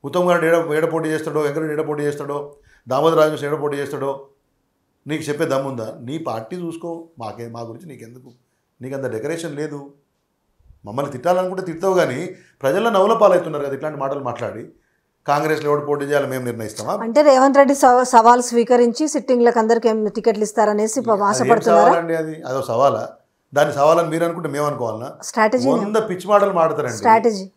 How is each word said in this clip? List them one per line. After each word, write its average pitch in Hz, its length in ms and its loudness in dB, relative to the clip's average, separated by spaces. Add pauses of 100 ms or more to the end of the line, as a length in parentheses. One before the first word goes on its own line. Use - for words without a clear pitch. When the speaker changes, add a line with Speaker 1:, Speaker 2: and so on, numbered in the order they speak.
Speaker 1:
ఉత్తమ్ 175 240 0
గారు 170 160 2
ఏడ, 160 320 0
ఏడ 160 160 -2
పోటీ 160 160 -4
చేస్తాడో, 156 300 -4
వెంకటరెడ్డి 151 420 -4
ఏడ 143 60 -6
పోటీ 147 160 -6
చేస్తాడో, 147 520 -6 (320)
దామోదర 151 300 2
రాజేష్ 151 260 2
ఏడ 143 180 -4
పోటీ 143 160 -4
చేస్తాడో 139 500 -8 (800)
నీకు 147 160 -6
చెప్పే 147 220 -2
దమ్ము 135 240 -2
ఉందా? 113 320 -10
నీ 131 160 -10
పార్టీ 117 380 -8
చూసుకో, 165 520 -10 (120)
మాకే, 117 280 -12
మా 117 140 -14
గురించి 117 260 -16
నీకెందుకు? 123 440 -20 (500)
నీకు 135 140 -10
అంత 127 100 -8
డెకరేషన్ 147 500 -6
లేదు. 143 380 -10 (920)
మమ్మల్ని 131 260 -6
తిట్టాలనుకుంటే 180 500 -2
తిడతావు, 185 320 -2
కానీ 156 420 0 (260)
ప్రజల్లో 190 280 0
నవ్వుల 208 240 4
పాలవుతున్నారు 175 500 2
కదా 139 100 -6
ఇట్లాంటి 147 260 -8
మాటలు 139 200 -6
మాట్లాడి. 117 480 -8 (600)
కాంగ్రెస్లో 147 440 0
ఎవడు 147 140 0
పోటీ 143 200 -2
చేయాలో 143 220 0
మేము 127 180 -6
నిర్ణయిస్తామా? 113 480 -8
Speaker 2:
అంటే 226 280 0
రేవంత్ 269 360 6
రెడ్డి 277 180 6
సవ-, 254 280 6
సవాల్ 240 400 6
స్వీకరించి 240 640 2
సిట్టింగ్లకు 240 520 2
అందరికీ 226 300 2
ఏం 220 180 0
టికెట్లు 214 360 0
ఇస్తారనేసి 208 580 0
పాపం 214 220 0
Speaker 1:
అది 214 160 0
ఏం 254 60 0
Speaker 2:
ఆశపడుతున్నారా? 170 400 6
Speaker 1:
సవాలండి 165 300 2
అది? 160 280 -6
అదో 131 180 -4
సవాలా? 123 560 0 (360)
దాన్ని 143 200 2
సవాలని 160 360 2
మీరు 160 160 -2
అనుకుంటే 165 240 -6
మేము 147 160 -4
అనుకోవాలనా? 120 560 -6
Speaker 2:
స్ట్రాటజీ. 240 480 0
Speaker 1:
వంద 214 260 0
పిచ్చి 180 320 -2
మాటలు 202 260 4
మాడతారండి. 151 440 -2
Speaker 2:
స్ట్రాటజీ. 220 600 2